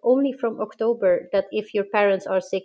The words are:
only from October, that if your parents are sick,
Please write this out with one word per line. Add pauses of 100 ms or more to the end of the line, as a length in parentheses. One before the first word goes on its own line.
only
from
October,
that
if
your
parents
are
sick,